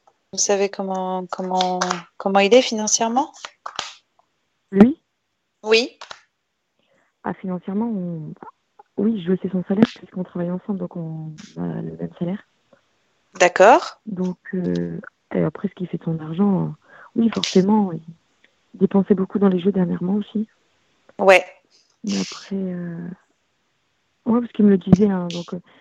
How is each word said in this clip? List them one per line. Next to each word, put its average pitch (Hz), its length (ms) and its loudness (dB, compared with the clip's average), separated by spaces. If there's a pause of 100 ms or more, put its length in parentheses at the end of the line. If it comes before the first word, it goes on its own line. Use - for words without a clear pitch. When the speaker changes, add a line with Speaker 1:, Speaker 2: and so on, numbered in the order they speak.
(320)
Speaker 1:
vous 196 60 -8
savez 202 300 0
comment, 185 580 -6
comment, 185 540 -2 (360)
comment 196 240 0
il 196 140 6
est 254 80 8
financièrement ? 226 680 -2 (1400)
Speaker 2:
Lui ? 220 280 6 (640)
Speaker 1:
Oui. 226 360 0 (1300)
Speaker 2:
Ah, 202 100 -6
financièrement, 190 520 -6
on... 175 460 -8 (640)
oui, 208 300 -2
je 185 100 0
sais 185 140 -8
son 180 180 -2
salaire 208 160 2 (120)
puisqu'on - 280 -12
travaille 175 260 -6
ensemble, 185 280 -6
donc 180 180 -10
on 160 380 -10 (240)
a 170 240 -8
le 160 140 -12
même - 220 -10
salaire. 175 240 -6 (920)
Speaker 1:
D'accord. 262 720 6
Speaker 2:
Donc, 185 320 -4 (160)
euh, 175 440 -4 (360)
et 180 80 2
après, 165 260 -4
ce - 60 -10
qu'il 180 140 -8
fait 170 100 -6
de - 60 -18
son 165 160 -4
argent, 170 420 0
euh, 156 60 -4 (480)
oui, 226 180 2
forcément, 196 580 2
il 160 80 -8 (760)
dépensait 196 400 2
beaucoup 190 240 -2
dans 196 100 4
les 185 120 2
jeux 190 120 0
dernièrement 180 420 -2
aussi. 214 340 -6 (720)
Speaker 1:
Ouais. 190 260 6 (600)
Speaker 2:
Mais 202 160 -4
après, - 360 -10
euh... 175 520 -8 (1200)
ouais, 240 140 4
parce 240 120 -6
qu'il 208 120 4
me 202 60 8
le 196 80 6
disait, 190 320 4
hein, 180 180 -2
donc, 170 260 -8
euh... 180 60 -10 (200)